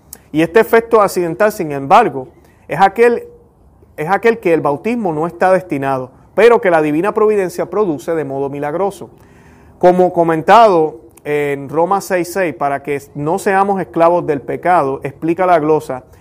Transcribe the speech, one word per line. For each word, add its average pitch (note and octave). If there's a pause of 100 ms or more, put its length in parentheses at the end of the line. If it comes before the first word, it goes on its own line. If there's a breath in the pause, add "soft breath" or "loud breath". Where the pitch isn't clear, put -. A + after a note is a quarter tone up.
(300 loud breath)
Y D3+
este E3+
efecto A3+
accidental, F#3
sin E3
embargo, C#3 (400 soft breath)
es E3+
aquel, A3+ (720)
es D3+
aquel A3
que F3+
el D#3
bautismo E3+
no D3+
está F3
destinado, C3+ (220 soft breath)
pero A3+
que F#3
la D#3+
divina D#3
providencia G3+
produce E3+
de D#3
modo C#3
milagroso. D3 (680 soft breath)
Como F3+
comentado E3 (240)
en C#3+
Roma F3
seis F3+
seis, F3+
para C#3+
que C#3+ (140)
no D#3
seamos G3
esclavos E3+
del C#3+
pecado, C#3
explica E3
la F3+
glosa, D3 (160 soft breath)